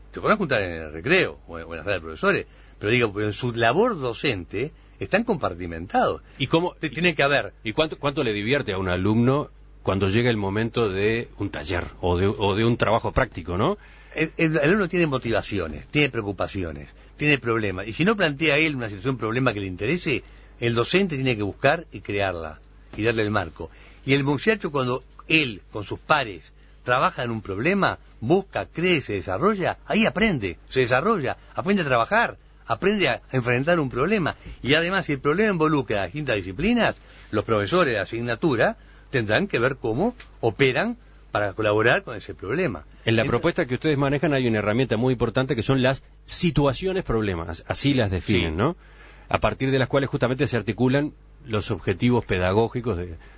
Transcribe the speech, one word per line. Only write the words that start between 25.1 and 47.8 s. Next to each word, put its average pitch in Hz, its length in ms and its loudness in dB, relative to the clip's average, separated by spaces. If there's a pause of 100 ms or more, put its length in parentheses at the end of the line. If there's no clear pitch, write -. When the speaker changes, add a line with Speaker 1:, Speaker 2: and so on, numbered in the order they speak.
Speaker 1:
él, 139 420 0
con 104 140 -8
sus 95 160 -10
pares, 113 520 -2 (300)
trabaja 139 400 2
en 120 80 -4
un 113 100 -4
problema, 131 600 0 (200)
busca, 113 460 0
cree, 170 340 0
se - 140 -6
desarrolla, 127 720 -2
ahí 208 200 2
aprende, 147 520 0 (100)
se 131 120 0
desarrolla, 135 560 2 (180)
aprende 180 280 0
a 151 40 -2
trabajar, 135 500 2 (300)
aprende 175 420 0
a 113 140 -2 (100)
enfrentar 131 460 2
un 139 120 -2
problema. 143 440 0 (260)
Y 127 140 2
además, 170 320 0
si 151 60 -2
el 135 80 -4
problema 190 320 2
involucra 156 500 2
a 92 40 -4
distintas 127 300 -2
disciplinas, 135 600 0 (340)
los 104 140 0
profesores 113 500 2
de 101 60 0
asignatura 120 760 0 (340)
tendrán 117 360 2
que 147 140 -2
ver 131 160 2
cómo 143 380 -2 (260)
operan 135 560 2 (340)
para 104 220 0
colaborar 110 500 2
con 127 140 -10
ese - 180 -12
problema. 113 460 -4 (240)
Speaker 2:
En 113 100 2
la 110 80 4
Speaker 1:
Entonces - 80 0
Speaker 2:
propuesta 160 360 0
que 127 80 -2
ustedes 151 220 0
manejan 143 380 2
hay 127 140 2
una 110 100 2
herramienta 110 380 2
muy 127 160 2
importante 123 420 0
que 113 80 -2
son 135 200 2
las 131 200 0 (220)
situaciones 165 800 0
problemas, 90 640 -2
así 139 260 2